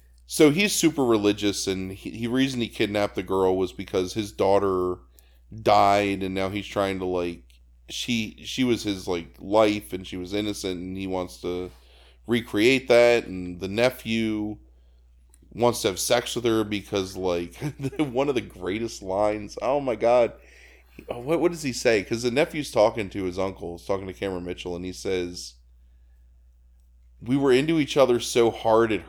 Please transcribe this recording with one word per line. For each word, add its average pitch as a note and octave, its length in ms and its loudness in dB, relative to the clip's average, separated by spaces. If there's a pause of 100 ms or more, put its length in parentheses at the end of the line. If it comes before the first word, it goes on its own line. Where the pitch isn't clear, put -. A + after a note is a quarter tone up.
(260)
So D3+ 240 6
he's G3 220 0
super D3 320 2
religious, G#2 640 2
and F#2+ 240 -4
he, - 180 -12
he A2+ 160 -8
reason C3 340 0
he A2 80 -2
kidnapped G#2 480 -2
the G2+ 60 -4
girl F#2+ 340 2
was F#2 160 -2
because F#2 420 -4
his G#2 180 -6
daughter F#2+ 680 2 (640)
died, G2+ 600 4
and F#2+ 120 -4
now F#2+ 160 -2
he's G2+ 160 -6
trying G2 340 -2
to, F#2 40 -4
like, F2+ 380 -4 (460)
she, A2+ 560 -4
she - 200 -2
was A#2 200 0
his, F#2+ 220 -4
like, F2 340 -6
life, G#2 520 2
and F#2 140 -10
she F2+ 100 -12
was F2+ 180 -10
innocent, G2+ 460 -4
and F#2 160 -10
he F#2+ 120 -6
wants F#2 340 -6
to F2+ 280 -6 (580)
recreate A#2+ 600 2
that, A#2+ 380 6
and F2+ 340 -10
the F#2 80 -6
nephew A2 880 -2 (1000)
wants A#2 280 2
to A2 60 2
have F#2 100 -2
sex - 380 -2
with A#2 80 -4
her A2 200 2
because, G2 520 -4
like, F2 400 -2
<laughs> C#3 420 -8
one C#3 300 -2
of C#3 60 -2
the A#2 60 2
greatest G2+ 600 -8
lines, G#2 600 -2
oh C3 180 0
my C3 140 -4
God, A#2 380 4 (580)
he, - 180 -20
oh, A#2+ 120 -8
what, C#3+ 200 -2
what E3+ 120 2
does D#3+ 100 -10
he C3+ 100 -2
say? A2+ 300 2
'Cause A#2 220 -6
the B2 80 2
nephew's D3+ 400 -2
talking A2+ 380 2
to G2 140 -6
his F2+ 140 -6
uncle, F2 400 -6
he's - 80 -20
talking G2 220 -4
to F#2 40 -10
Cameron F#2 320 -6
Mitchell, F2 300 -8
and F2 100 -8
he F#2 80 -6
says, F2+ 640 -6 (1700)
"We A#2+ 140 0
were C#3 160 4
into D#3 280 4
each C#3 160 -2
other B2 240 6
so A#2 300 4
hard A2 420 4
it F2+ 160 -2